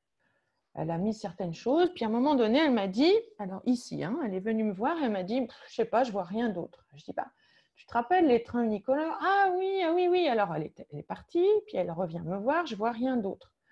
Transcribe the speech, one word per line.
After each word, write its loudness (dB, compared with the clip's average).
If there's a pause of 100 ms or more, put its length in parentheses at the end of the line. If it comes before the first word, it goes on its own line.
(720)
elle -6
a -2
mis 0
certaines -8
choses. 2
Puis, -4
à -2
un -2
moment 2
donné, 4
elle 4
m'a 0
dit, 4 (260)
alors -8
ici, -2
hein, -4
elle -4
est -4
venue -2
me 0
voir, -2
elle 0
m'a -4
dit : « -2
Pff, -16
je -20
sais 0
pas, 2
je -4
vois -4
rien -2
d'autre. » -8
Je -20
dis : « -10
Bah, -6 (500)
tu -20
te -20
rappelles 4
les 4
trains -4
unicolores ? » -2
Ah 4
oui, 0
ah 2
oui, 2
oui. 4
Alors, 0
elle -2
est, -12
elle -12
est -10
partie, -2 (200)
puis -8
elle -2
revient -4
me -4
voir, « 0
Je -8
vois -2
rien -2
d'autre. » -6 (200)